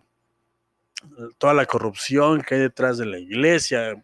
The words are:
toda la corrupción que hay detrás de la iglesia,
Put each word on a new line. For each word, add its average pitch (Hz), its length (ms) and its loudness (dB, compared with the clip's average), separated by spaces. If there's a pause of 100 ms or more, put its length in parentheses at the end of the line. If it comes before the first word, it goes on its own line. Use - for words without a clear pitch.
(1400)
toda 143 160 4
la 139 120 2
corrupción 135 760 0
que 131 120 -4
hay 135 60 2
detrás 127 380 0
de 117 80 -4
la 95 120 -6
iglesia, 113 840 0